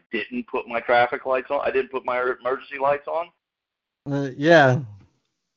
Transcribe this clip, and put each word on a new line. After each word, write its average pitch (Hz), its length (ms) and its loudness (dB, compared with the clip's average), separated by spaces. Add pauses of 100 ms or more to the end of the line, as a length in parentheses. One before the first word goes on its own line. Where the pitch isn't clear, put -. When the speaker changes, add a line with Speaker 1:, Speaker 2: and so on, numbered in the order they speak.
(120)
Speaker 1:
didn't 117 340 -8
put - 220 -8
my 117 120 -6
traffic 120 440 2
lights 131 260 -4
on, 143 140 -2
I 117 60 -2
didn't 131 200 -2
put 131 140 -8
my 123 160 -4
emergency 127 580 -6
lights 143 300 -2
on? 160 200 -6 (840)
Speaker 2:
Uh, 139 260 -4
yeah. 143 420 6 (800)